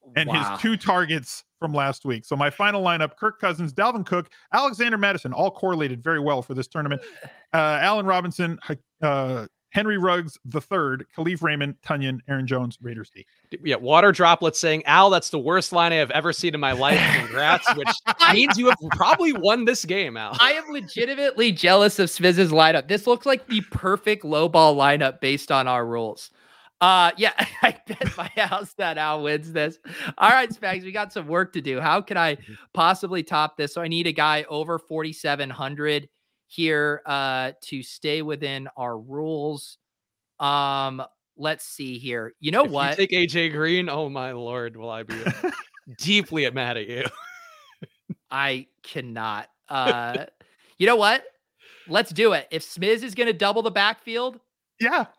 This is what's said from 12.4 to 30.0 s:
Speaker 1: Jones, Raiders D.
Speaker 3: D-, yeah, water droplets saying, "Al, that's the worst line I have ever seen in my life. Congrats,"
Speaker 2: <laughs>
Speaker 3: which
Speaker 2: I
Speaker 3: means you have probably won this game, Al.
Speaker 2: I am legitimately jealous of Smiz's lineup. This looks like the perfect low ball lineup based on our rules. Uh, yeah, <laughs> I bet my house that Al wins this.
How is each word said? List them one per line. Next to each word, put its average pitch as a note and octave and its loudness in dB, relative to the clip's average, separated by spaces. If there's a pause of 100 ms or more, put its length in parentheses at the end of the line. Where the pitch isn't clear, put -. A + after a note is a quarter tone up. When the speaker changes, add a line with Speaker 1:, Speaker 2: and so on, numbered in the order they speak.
Speaker 1:
Jones, B2+ -2
Raiders A#2 -14
D. - -20 (240)
Speaker 3:
D-, - -10
yeah, C#3 0
water D#3 6
droplets E3 4
saying, D#3 0
"Al, F#3 8
that's F3 2
the D#3+ -4
worst D#3+ 0
line E3+ 2
I D#3+ 2
have C#3+ 0
ever D#3 0
seen E3 -2
in D3 -6
my C3+ 0
life. C3+ 2 (200)
Congrats," C#3+ 2
Speaker 2:
<laughs> - 2
Speaker 3:
which D3 -2 (160)
Speaker 2:
I E4 6
Speaker 3:
means G#3+ 4
you B3 4
have - 6 (140)
probably D#4+ 4
won A3 2
this B3 0
game, E3 -4
Al. A2 -8
Speaker 2:
I C4 6
am D#4+ -6
legitimately B3+ -2
jealous G3 4
of F3+ 2
Smiz's F3 2
lineup. D#3+ 6
This G3+ -2
looks A#3+ 0
like C4 0
the A3 0 (100)
perfect G3+ -2
low D#3 2
ball D#3+ 8
lineup C#3+ 2
based C#3 -2
on C3 2
our B2 0
rules. A#2 -6 (500)
Uh, F3+ 6
yeah, G#3 2
<laughs> - -2
I B3 2 (100)
bet - -6
my E3+ -8
house G3 -4
that E3+ -2
Al D3+ -2
wins D3+ -4
this. D#3+ -4 (380)